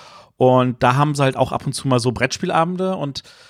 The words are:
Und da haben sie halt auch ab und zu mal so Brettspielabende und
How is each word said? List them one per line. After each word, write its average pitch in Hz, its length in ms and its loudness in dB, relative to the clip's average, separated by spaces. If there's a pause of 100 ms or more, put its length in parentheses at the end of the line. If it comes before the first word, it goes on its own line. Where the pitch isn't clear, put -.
(360)
Und 127 460 2
da 123 140 4
haben 147 180 2
sie 143 80 0
halt 135 140 0
auch 127 160 0
ab - 140 -6
und 135 60 -4
zu - 160 -6
mal 127 120 2
so 123 120 0
Brettspielabende 180 840 -2
und 143 260 -8 (280)